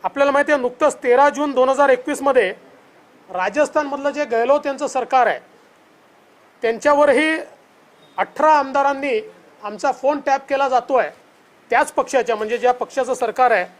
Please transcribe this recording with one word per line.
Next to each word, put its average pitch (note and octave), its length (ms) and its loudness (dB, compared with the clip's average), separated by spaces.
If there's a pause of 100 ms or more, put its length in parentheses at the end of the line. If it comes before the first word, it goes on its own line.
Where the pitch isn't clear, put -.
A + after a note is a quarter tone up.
आपल्याला C#4 280 0
माहिती C#4+ 200 0
आहे C#4+ 80 0
नुकतंच C4+ 420 -2
तेरा C4 260 4
जून C#4+ 240 -4
दोन B3+ 160 2
हजार C4+ 200 2
एकवीस C4 340 -2
मध्ये B3+ 280 2 (800)
राजस्थानमधलं C#4 840 -2
जे D4 140 -4
गेहलोत B3+ 420 0
यांचं C#4 200 -6
सरकार B3 400 0
आहे D3+ 120 -2 (1200)
त्यांच्यावरही D4 760 2 (840)
अठरा D4 340 2
आमदारांनी C#4 680 0 (420)
आमचा G#3+ 300 -4
फोन C#4+ 280 -2
टॅप C#4 280 -2
केला C4+ 200 0
जातो B3+ 260 0
आहे. F3+ 160 2 (600)
त्याच B3+ 220 0
पक्षाच्या A#3+ 440 -2
म्हणजे A3 220 -4
ज्या B3 160 2
पक्षाचं B3+ 400 -4
सरकार B3 360 0
आहे F#3+ 140 2 (160)